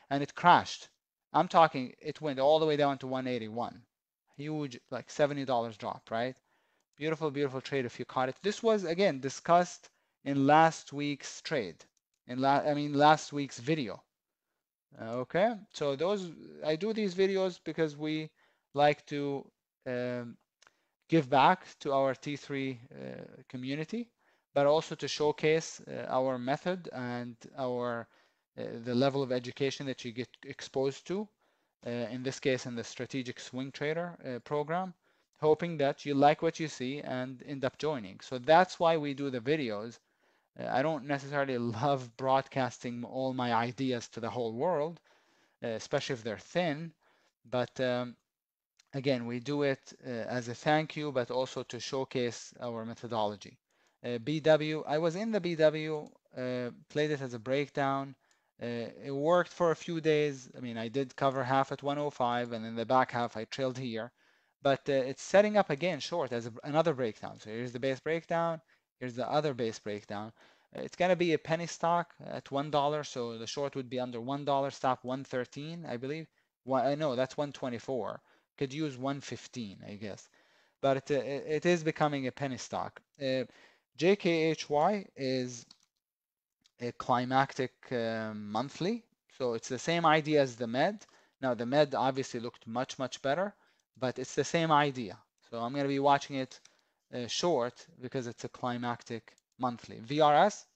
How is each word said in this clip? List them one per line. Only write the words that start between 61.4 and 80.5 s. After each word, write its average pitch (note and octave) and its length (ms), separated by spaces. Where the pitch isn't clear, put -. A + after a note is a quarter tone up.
half C3+ 300
at C#3 100
one C#3+ 160
oh D3 120
five, A#2+ 420
and A2+ 140
in A#2 80
the A2+ 100
back B2+ 260
half A#2 260
I A2+ 80
trailed B2+ 340
here. A#2+ 340
But, C#3 260
uh, C#3+ 40
it's C3 300
setting G#3 340
up G3 140
again D#3 300
short D#3+ 320
as A#2 140
a, A#2 60
another D#3 280
breakdown. A#2+ 480
So G#2+ 100
here's A#2 220
the B2 60
base C3 220
breakdown, E3 600
here's B2 160
the A#2+ 160
other D3 240
base A2+ 240
breakdown. G#2 540
Uh, - 60
it's - 140
gonna F3+ 200
be E3+ 160
a D3+ 60
penny E3 280
stock E3+ 460
at - 240
one C#3+ 200
dollar, D3 340
so A#2 340
the A2+ 80
short C#3+ 300
would C3 120
be B2 120
under B2 200
one C#3 240
dollar, C#3 260
stop C3 340
one C3 200
thirteen, D3 640
I A#2+ 80
believe. D3 300
One, B2+ 220
uh, C#3+ 100
no, D3 200
that's C3 200
one C#3+ 160
twenty-four. A#2 680
Could C3+ 160
use D3 240
one C3+ 240
fifteen, A2 560
I G2+ 60
guess. G2+ 340